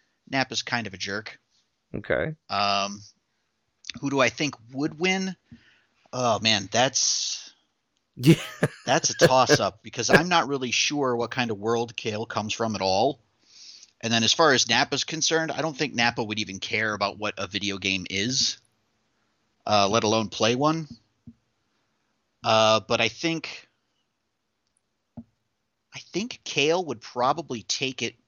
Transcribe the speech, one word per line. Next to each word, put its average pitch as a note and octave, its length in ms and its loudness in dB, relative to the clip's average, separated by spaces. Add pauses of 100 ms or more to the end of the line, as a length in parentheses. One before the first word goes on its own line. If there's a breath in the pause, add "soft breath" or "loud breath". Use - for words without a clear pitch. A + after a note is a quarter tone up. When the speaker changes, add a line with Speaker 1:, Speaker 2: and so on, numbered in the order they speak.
(280)
Speaker 1:
Nappa's C3 340 -2
kind A#2 260 -4
of F#2+ 60 -12
a - 20 -12
jerk. G2+ 420 -8 (560)
Speaker 2:
Okay. G2+ 400 -4 (140)
Speaker 1:
Um, G2+ 520 -2 (1000)
who C#3 100 -4
do C3+ 100 2
I B2 80 6
think C#3+ 260 -2 (180)
would D3 260 -6
win? F#3+ 380 -2 (760 soft breath)
Oh, A#2+ 280 0
man, G2+ 320 2
that's - 800 0 (640)
Speaker 2:
Yeah. C3+ 180 6 (260)
<laughs> - 260 -4
Speaker 1:
that's C3+ 240 2
a - 40 -6
toss-up B2+ 680 4
because A2+ 260 -4
I'm D#3+ 180 6
not E3 200 2
really C3 240 -4
sure C3+ 420 0
what A#2 160 -2
kind A#2+ 220 -2
of G2 60 -6
world A#2 380 -2
Kale A2 300 -6
comes G#2+ 280 -4
from A2+ 200 -2
at F#2+ 80 -4
all. F#2+ 380 2 (800 soft breath)
And A2+ 120 -2
then A#2 120 4
as A2 80 4
far D#3 200 6
as A#2+ 160 2
Nappa's C3 360 0
concerned, D#3+ 480 -2
I - 100 -4
don't D#3+ 140 -4
think D3+ 180 -4
Nappa A#2+ 300 0
would G#2+ 160 -4
even F#2+ 180 -8
care A2 360 -4
about G2+ 240 -2
what G#2 200 -4
a G2 100 -6
video G2 300 -4
game F#2+ 300 -2
is, A#2+ 500 -2 (1080)
uh, G2+ 220 4
let A2 160 2
alone A2 240 2
play A2+ 260 0
one. D3+ 320 0 (1600)
Uh, A2 420 6
but A#2 140 0
I A#2 80 2
think, - 600 -6 (2250)
I - 40 -16
think - 460 -8
Kale D#3+ 400 0
would B2 160 -8
probably C3 640 -4
take - 400 -6
it, A2+ 120 -6 (140)